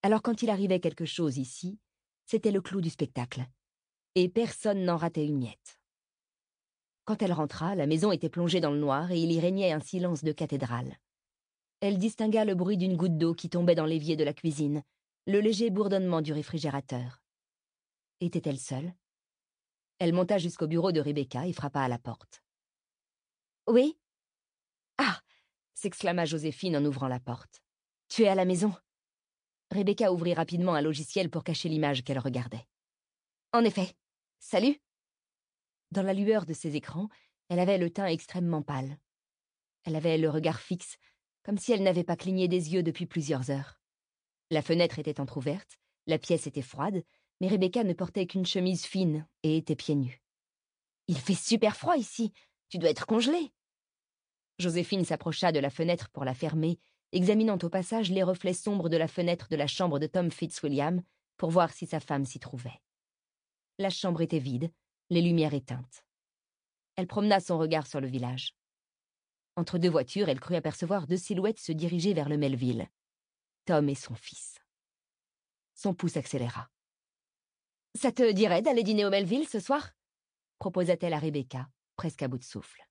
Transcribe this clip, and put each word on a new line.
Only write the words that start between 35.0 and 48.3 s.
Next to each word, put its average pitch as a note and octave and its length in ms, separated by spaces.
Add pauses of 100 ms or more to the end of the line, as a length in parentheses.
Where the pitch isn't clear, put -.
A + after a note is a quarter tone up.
Dans F#3+ 120
la F#3+ 100
lueur G3+ 320
de D3+ 80
ses D3+ 240
écrans, E3+ 320 (400)
elle F3 100
avait F#3+ 200
le E3+ 120
teint G3 160
extrêmement E3 560
pâle. C#3 360 (840)
Elle D#3+ 120
avait D#3+ 220
le D#3+ 100
regard D#3 320
fixe, - 360 (460)
comme G3+ 160
si - 140
elle G3 100
n'avait F3+ 220
pas F3 100
cligné F#3 320
des F3 280
yeux F3+ 80
depuis E3 240
plusieurs C#3 440
heures. C#3 300 (720)
La D3+ 120
fenêtre E3+ 360
était D3+ 200
entr'ouverte, C#3+ 600 (280)
la D#3 120
pièce - 280
était C#3+ 160
froide, E3 400 (380)
mais F#3 80
Rebecca F#3+ 360
ne F3+ 100
portait F3+ 320
qu'une F#3 200